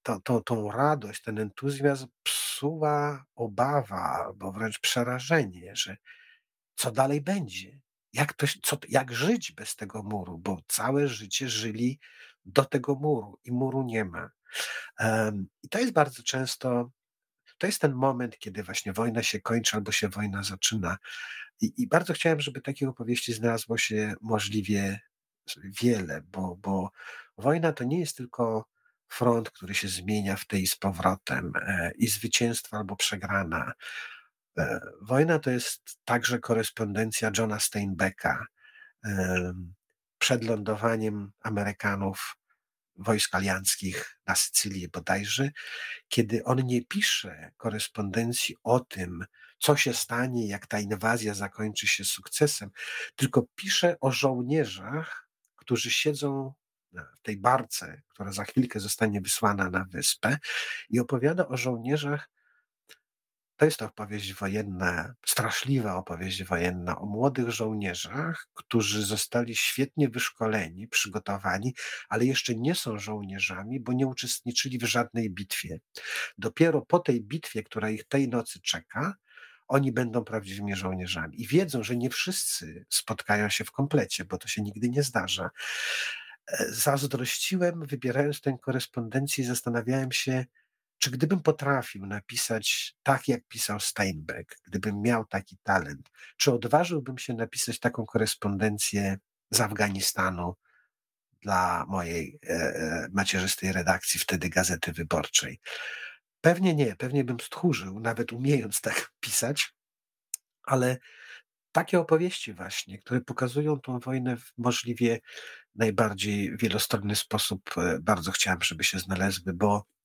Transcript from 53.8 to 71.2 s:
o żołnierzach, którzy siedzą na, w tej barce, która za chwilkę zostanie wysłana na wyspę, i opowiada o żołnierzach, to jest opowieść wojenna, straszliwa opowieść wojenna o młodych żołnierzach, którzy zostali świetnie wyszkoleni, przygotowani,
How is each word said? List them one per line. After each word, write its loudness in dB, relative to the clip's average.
o 2
żołnierzach, 0
którzy 0
siedzą 0
na, -12
w -20
tej -4
barce, 0
która -8
za -4
chwilkę 0
zostanie 2
wysłana 2
na 0
wyspę, 0
i 4
opowiada 2
o -4
żołnierzach, 0
to 6
jest 2
opowieść -8
wojenna, -2
straszliwa 0
opowieść -4
wojenna 0
o -8
młodych 2
żołnierzach, -4
którzy 2
zostali 0
świetnie 2
wyszkoleni, -2
przygotowani, -2